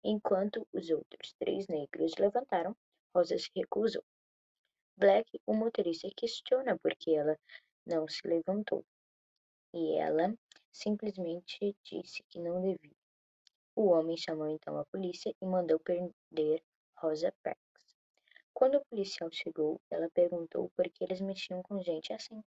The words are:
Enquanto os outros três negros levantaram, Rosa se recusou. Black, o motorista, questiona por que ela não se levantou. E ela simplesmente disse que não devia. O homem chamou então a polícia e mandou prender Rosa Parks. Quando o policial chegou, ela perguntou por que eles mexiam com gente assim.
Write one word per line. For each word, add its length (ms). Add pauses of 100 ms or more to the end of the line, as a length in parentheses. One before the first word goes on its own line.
Enquanto 680
os 180
outros 480
três 300
negros 500
levantaram, 580 (380)
Rosa 240
se 160
recusou. 500 (920)
Black, 500
o 80
motorista, 640
questiona 640
por 180
que 180
ela 240 (480)
não 220
se 180
levantou. 580 (880)
E 240
ela 380 (380)
simplesmente 1120
disse 440
que 120
não 200
devia. 360 (800)
O 140
homem 260
chamou 320
então 300
a 80
polícia 540
e 60
mandou 320
prender 840 (340)
Rosa 360 (100)
Parks. 540 (560)
Quando 240
o 100
policial 440
chegou, 500 (100)
ela 200
perguntou 680
por 140
que 140
eles 160
mexiam 420
com 180
gente 320
assim. 300 (120)